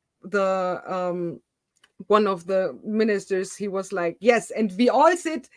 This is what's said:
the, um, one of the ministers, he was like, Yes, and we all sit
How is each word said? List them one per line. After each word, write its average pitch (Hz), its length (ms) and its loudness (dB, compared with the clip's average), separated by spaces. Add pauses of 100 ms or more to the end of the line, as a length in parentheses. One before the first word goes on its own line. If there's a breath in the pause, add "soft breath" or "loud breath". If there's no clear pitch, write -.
(220)
the, 190 640 -2
um, 180 540 -4 (680)
one 214 200 4
of 180 200 -2
the 185 380 -2
ministers, 202 720 -2
he 202 120 -6
was 190 240 -6
like, 175 280 -2
Yes, 220 300 2
and 220 260 -2
we 240 120 4
all 294 280 6
sit 330 400 -6